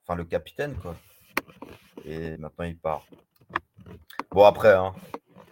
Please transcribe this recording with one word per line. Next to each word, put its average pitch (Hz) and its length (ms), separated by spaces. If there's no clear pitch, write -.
Enfin, 87 140
le 85 80
capitaine, 127 520
quoi. 87 200
Et 80 340
maintenant, 78 260
il 85 120
part. 78 300
Bon, 101 140
après, 104 280
hein, 95 220